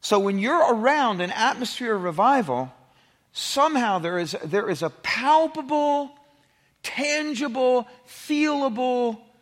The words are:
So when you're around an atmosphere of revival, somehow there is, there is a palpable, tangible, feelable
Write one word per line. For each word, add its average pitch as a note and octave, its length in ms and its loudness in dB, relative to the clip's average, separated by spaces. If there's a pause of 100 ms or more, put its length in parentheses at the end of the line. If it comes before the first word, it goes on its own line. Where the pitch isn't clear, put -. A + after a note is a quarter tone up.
So - 180 0
when G3 200 0
you're B3+ 360 2
around A#3 460 0
an F3+ 100 -4
atmosphere A#3+ 640 -2
of F#3+ 80 -4
revival, E3+ 720 0 (600)
somehow C4+ 680 0
there F3 180 4
is, F3 260 -4
there G3+ 240 -2
is E3 140 -2
a D#3+ 80 -2
palpable, C#4+ 1200 0 (720)
tangible, C4 1040 0 (200)
feelable B3+ 1120 -2 (240)